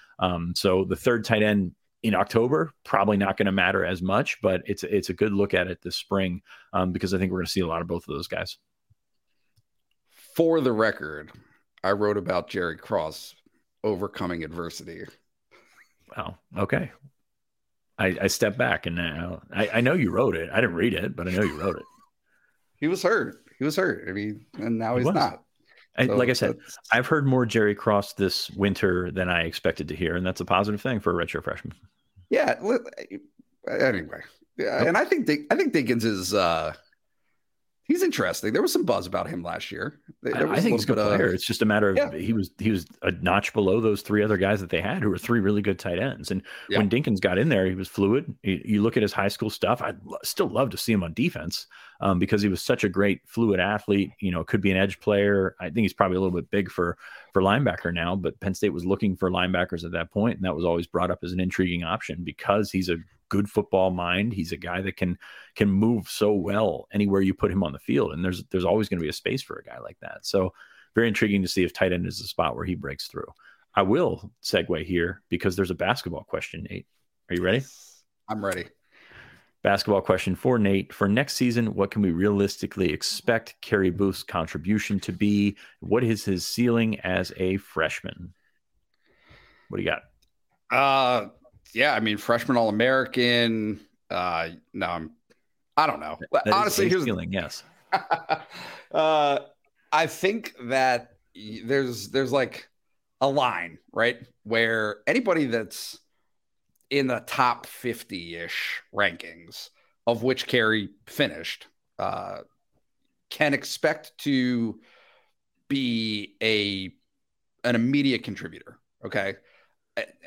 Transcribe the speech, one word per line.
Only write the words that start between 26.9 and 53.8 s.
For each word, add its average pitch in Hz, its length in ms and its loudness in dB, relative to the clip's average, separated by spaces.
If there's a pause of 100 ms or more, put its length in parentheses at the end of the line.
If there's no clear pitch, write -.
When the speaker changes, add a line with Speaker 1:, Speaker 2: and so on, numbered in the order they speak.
Speaker 1:
I've 123 140 4
heard 147 200 2
more 127 200 4
Jerry 107 280 4
Cross 101 380 0
this - 380 -2
winter 92 600 0
than 90 200 -2
I 85 140 0
expected 80 440 -2
to 76 80 -8
hear, 82 180 0
and 90 120 -2
that's 92 160 -4
a - 20 -6
positive 101 380 0
thing 123 180 -2
for 87 180 0
a 82 60 0
redshirt 73 200 -6
freshman. - 280 -8 (560)
Speaker 2:
Yeah. - 320 2
Li-, 220 160 0 (880)
anyway, 107 540 0 (380)
yeah, - 220 -2
Speaker 1:
Nope. - 80 4
Speaker 2:
and 180 100 4
I 330 80 2
think 320 180 0
Din-, 147 260 0
I - 60 4
think 330 160 2
Dinkins 120 320 2
is, 95 300 0
uh, 82 400 2 (1120)
he's 349 180 0
interesting. 107 500 0
There 156 80 2
was - 140 2
some - 100 0
buzz 98 220 0
about 92 200 -2
him 85 160 -8
last 87 300 -8
year. 113 260 -8 (240)
There, 123 120 -2
there - 80 0
Speaker 1:
I, 156 80 0
Speaker 2:
was - 80 0
Speaker 1:
I - 20 4
Speaker 2:
a - 20 4
Speaker 1:
think 214 120 2
he's 107 100 0
a - 40 0
Speaker 2:
little 107 160 2
Speaker 1:
good 104 40 4
Speaker 2:
bit 104 40 4
of 101 60 4
Speaker 1:
player. 92 160 4
It's - 120 -4
just 113 160 -2
a - 20 6
matter 104 240 6
of 95 80 2
Speaker 2:
Yeah. 76 160 2
Speaker 1:
he 95 220 -2
was, 98 240 -2
he 110 120 0
was 92 140 0 (160)
a 90 120 0
notch 90 420 0
below 104 260 4
those 107 220 2
three 104 200 2
other 107 140 4
guys 98 240 2
that 90 80 -8
they 85 140 0
had, 113 200 -4
who 107 60 2
were 90 80 2
three 117 240 0
really 101 220 2
good 98 160 0
tight 87 200 -4
ends. 117 320 -6
And 95 120 -4 (260)
Speaker 2:
Yeah. 101 80 0
Speaker 1:
when 104 140 4
Dinkins 113 320 2
got 90 160 2
in 135 100 4
there, 101 160 4
he 92 100 0
was 92 140 -6
fluid. 107 540 2
You, 95 240 -2
you 104 160 2
look 113 160 2
at 107 40 4
his 98 120 0
high 101 140 2
school 104 200 -2
stuff. 107 320 0
I'd - 240 -8
lo-, - 200 -12
still - 240 -2
love 123 220 0
to 92 60 -8
see - 160 -2
him 98 120 2
on 82 100 -6
defense, 107 520 -4 (340)
um, 95 180 2
because 101 240 2
he 104 60 4
was 92 120 0
such - 240 0
a 101 60 2
great 98 340 2
fluid 107 360 2
athlete. 101 500 2 (100)